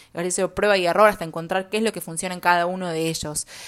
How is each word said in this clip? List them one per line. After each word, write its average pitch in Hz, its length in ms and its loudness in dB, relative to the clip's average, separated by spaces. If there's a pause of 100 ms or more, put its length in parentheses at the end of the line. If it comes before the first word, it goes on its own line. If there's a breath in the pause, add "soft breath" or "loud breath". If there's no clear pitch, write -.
(160 soft breath)
ejercicio 180 320 -2
de 180 80 -18
prueba 202 240 4
y 175 80 2
error 196 220 6
hasta 196 140 -2
encontrar 165 460 -4
qué - 80 -2
es 220 60 0
lo 220 80 0
que 180 100 -8
funciona 175 320 -8
en 175 80 -10
cada 175 240 4
uno 185 240 -4
de 165 200 -2
ellos. 151 360 -6 (220 loud breath)